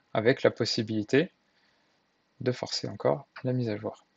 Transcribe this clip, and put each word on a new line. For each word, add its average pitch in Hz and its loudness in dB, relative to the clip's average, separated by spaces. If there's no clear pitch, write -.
avec 113 4
la - 6
possibilité 113 0
de 123 0
forcer - -8
encore 135 -2
la 127 -2
mise 127 -2
à 107 -2
jour. 104 -8